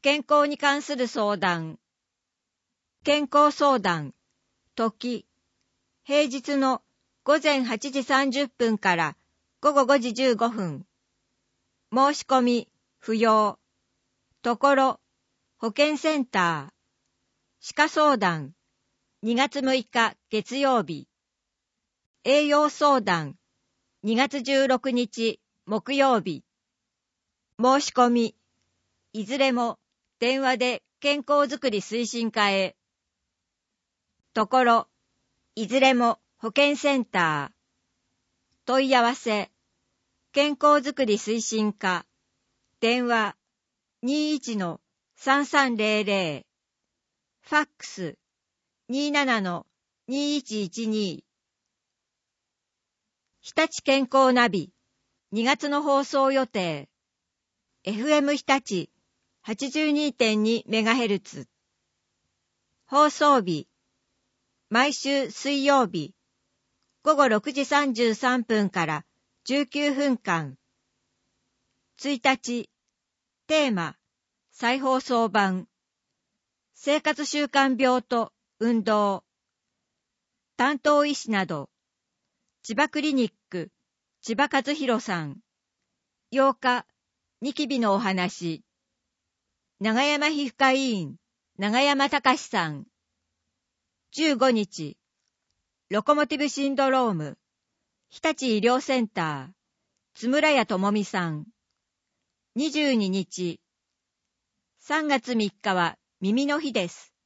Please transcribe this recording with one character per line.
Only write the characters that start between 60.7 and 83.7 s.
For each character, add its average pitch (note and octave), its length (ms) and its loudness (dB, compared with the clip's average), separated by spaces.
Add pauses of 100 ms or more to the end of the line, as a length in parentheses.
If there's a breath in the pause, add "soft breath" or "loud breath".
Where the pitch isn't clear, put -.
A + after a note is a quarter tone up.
ガ A3+ 120 0
ヘ A#3+ 140 -2
ル G3 100 -2
ツ。 - 300 -14 (1400)
放 D4 220 4
送 C#4+ 320 4
日、 E3+ 260 -4 (1000)
毎 B3+ 240 2
週 C#4 380 -2
水 C4+ 340 -4
曜 C4+ 220 4
日、 E3+ 280 -8 (880)
午 D4+ 140 4
後 C#4 120 4
六 A3 240 0
時 C4+ 120 -2
三 C#4+ 300 0
十 A3+ 180 2
三 B3 320 0
分 G#3+ 240 0
か E3+ 160 -2
ら D3+ 220 -6 (380)
十 C#4 220 0
九 D4 280 -2
分 C4+ 240 0
間。 D#3 400 -6 (1400)
一 C4+ 260 -4
日、 A#3+ 460 -2 (800)
テ D4+ 220 2
ー A#3 40 -2
マ、 E3+ 240 -4 (560)
再 B3 260 -2
放 C4 220 0
送 A3+ 300 0
版。 F#3+ 360 0 (1080)
生 D4 260 0
活 D4+ 240 -2
習 D4 220 -2
慣 C4+ 360 2
病 B3+ 200 2
と A#3 300 -4 (260)
運 A3+ 260 0
動。 G#3 400 0 (1300)
担 C4+ 220 0
当 D4 280 2
医 D4 80 -2
師 - 160 -10
な G3 160 0
ど。 D3 240 -8 (920)
千 A3 120 -8
葉 D4 160 0
ク D4+ 100 -4
リ C#4 140 -2
ニ B3 160 0
ッ - 20 -20 (160)
ク、 F3 240 -10 (480)